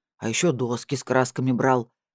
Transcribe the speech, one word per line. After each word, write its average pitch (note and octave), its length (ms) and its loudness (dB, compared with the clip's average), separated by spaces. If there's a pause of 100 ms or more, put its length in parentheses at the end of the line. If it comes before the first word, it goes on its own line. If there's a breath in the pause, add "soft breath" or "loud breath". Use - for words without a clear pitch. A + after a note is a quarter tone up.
(160)
а A2 140 -6
еще E3+ 200 0
доски A#2+ 460 -4
с - 80 -8
красками B2+ 480 0
брал B2 400 2 (220)